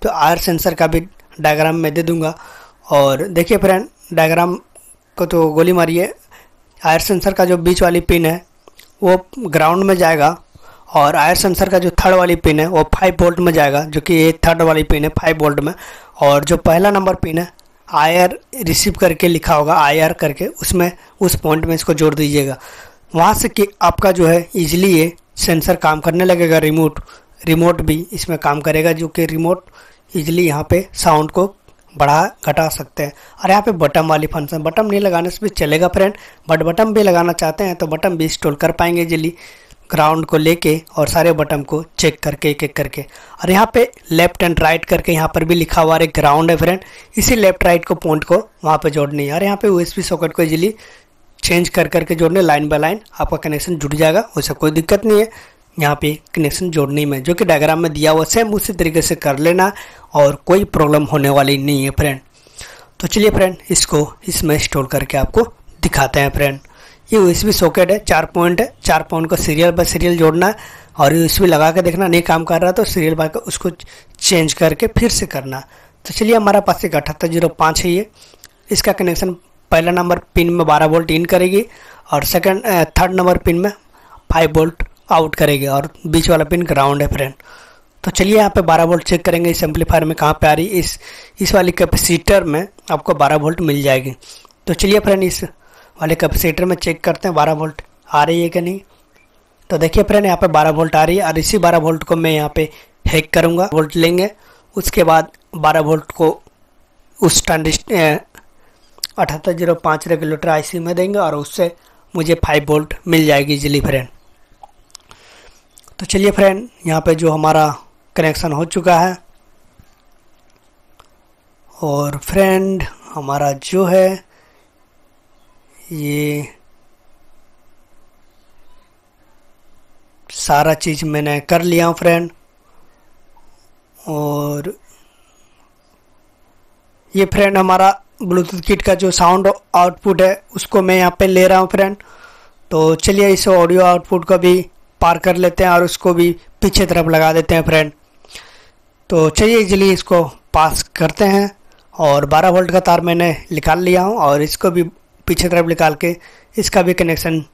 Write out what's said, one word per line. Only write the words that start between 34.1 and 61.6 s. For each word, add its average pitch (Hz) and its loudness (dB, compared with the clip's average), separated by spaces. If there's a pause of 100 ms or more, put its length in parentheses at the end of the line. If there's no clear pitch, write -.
function, 156 -8
button 160 -2
नहीं 202 -2
लगाने 175 -2
से - -14
भी 214 -2
चलेगा 165 0
friend, 190 0 (360)
but 160 2
button 214 0
भी 214 2
लगाना 175 2
चाहते 160 -4
हैं 180 -4
तो 175 -4
button 160 -4
भी 160 -2
install 156 -4
कर 160 -2
पाएंगे 170 -2
easily। 165 -4 (560)
ground 160 2
को 170 -2
लेके 160 0 (160)
और 147 0
सारे 165 2
बटन 147 -2
को 156 -6 (140)
check - -2
करके 147 -4
एक 143 -6
एक - -6
करके। 143 -8 (400)
और 185 -2
यहाँ 214 2
पे 240 2 (200)
left 170 0
and 170 -2
right 165 0
करके 175 -2
यहाँ 160 -2
पर 165 -2
भी 170 0
लिखा 170 0
हुआ 160 2
है 165 2
ग्राउंड 156 2
है 165 2
friend, 175 -2 (360)
इसी 233 2
left 190 2
right 170 2
को 180 -2
point 156 -4
को 175 2 (280)
वहाँ 156 2
पे 160 -2
जोड़नी 143 -4
है। 143 -6
और 175 -2
यहाँ 196 -2
पे 208 0
USB 175 -2
socket 160 -4
को 175 -2
easily 165 0 (680)
change 175 0
कर 160 -2
करके 165 -2
जोड़ने, 170 0
line 151 2
by 147 0
line 165 -2 (220)
आपका - -4
connection 151 -6
जुड़ 143 -6
जाएगा, 160 2
वैसे 160 -6
कोई 156 -2
दिक्कत 165 0
नहीं 208 4
है 220 0 (480)
यहाँ 147 0
पे 151 -2 (160)
connection 170 -2
जोड़ने 147 -2
में। 135 -4
जो 175 0
कि 196 -2
diagram 156 2
में 165 -2
दिया 151 0
हुआ 156 2
same 220 -2
उसी 208 -4
तरीके 165 -2
से 165 -2
कर 143 -4
लेना 180 2 (420)
और 143 4 (120)
कोई 196 4
problem 151 0
होने 139 0
वाली 139 2
नहीं 139 -2